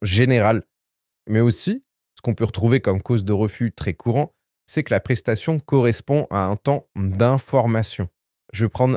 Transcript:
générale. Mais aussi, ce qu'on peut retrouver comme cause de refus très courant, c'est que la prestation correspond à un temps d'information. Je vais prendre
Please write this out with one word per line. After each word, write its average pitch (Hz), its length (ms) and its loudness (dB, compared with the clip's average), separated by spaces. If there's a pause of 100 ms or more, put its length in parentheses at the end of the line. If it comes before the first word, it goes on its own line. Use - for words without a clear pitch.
générale. 110 640 2 (640)
Mais 110 120 2
aussi, 143 440 0 (320)
ce - 60 -20
qu'on 117 120 -2
peut 113 120 -2
retrouver 117 340 2
comme 95 220 0
cause 110 240 -2
de 104 80 0
refus 107 380 -2
très - 200 -6
courant, 120 420 -2 (300)
c'est 156 200 -4
que - 100 -2
la 98 60 2
prestation 131 600 -2
correspond 135 720 0
à 98 160 0
un 101 100 -2
temps - 400 -4
d'information. 110 1120 0 (460)
Je 104 100 -2
vais 107 60 0
prendre 127 260 0